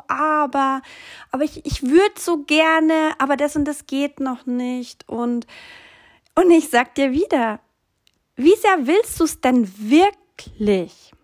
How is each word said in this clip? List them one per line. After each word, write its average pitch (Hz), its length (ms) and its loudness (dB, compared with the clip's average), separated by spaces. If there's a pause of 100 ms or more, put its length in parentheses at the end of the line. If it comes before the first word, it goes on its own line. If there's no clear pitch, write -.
aber, 277 760 -2 (500)
aber 269 120 -4
ich, - 220 -8
ich - 180 -8
würd 359 340 2
so 330 260 -4
gerne, 320 760 2
aber 269 180 0
das 285 220 -4
und 294 80 -2
das 294 200 -8
geht 285 360 -6
noch 262 240 -8
nicht." 247 640 -8
Und, 240 360 -6 (880)
und 349 160 4
ich 320 180 4
sag 247 260 0
dir 269 160 0
wieder, 254 480 -2 (800)
wie 320 180 4
sehr 381 320 0
willst 381 320 0
du's 320 220 -2
denn 247 360 2
wirklich? 214 1300 -2 (120)